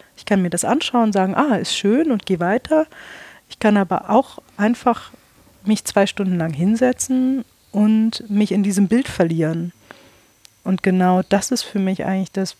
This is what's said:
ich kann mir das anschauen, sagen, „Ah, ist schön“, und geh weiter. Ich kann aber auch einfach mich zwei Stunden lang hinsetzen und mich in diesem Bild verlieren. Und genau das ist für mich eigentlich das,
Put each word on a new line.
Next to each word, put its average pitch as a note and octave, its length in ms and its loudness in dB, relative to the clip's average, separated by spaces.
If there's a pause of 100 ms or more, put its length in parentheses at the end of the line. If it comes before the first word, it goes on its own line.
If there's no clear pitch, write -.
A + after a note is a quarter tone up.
(160)
ich - 80 -20
kann G3 160 2
mir F3 100 0
das F3 140 -4
anschauen, A#3 480 0
sagen, F#3+ 220 0
„Ah, C#4 220 2
ist - 200 -4
schön“, C4+ 360 2
und G#3 120 -2
geh F#3 140 -2
weiter. B3 480 0 (640)
Ich - 80 -20
kann G#3 180 2
aber F#3+ 340 -2
auch A#3+ 280 0 (180)
einfach A3+ 540 -2 (540)
mich G#3 200 0
zwei G3 220 2
Stunden F#3 320 -2
lang E3 140 -2
hinsetzen B3+ 920 0 (280)
und A3 580 2
mich G#3 220 0
in G3+ 100 0
diesem G3 240 2
Bild A#3+ 220 0
verlieren. E3 640 -2 (920)
Und F#3 180 -2
genau F#3 460 2
das G3 220 0
ist B3 120 -2
für - 160 -8
mich F#3+ 280 -2
eigentlich F#3+ 260 -4
das, F#3+ 280 -6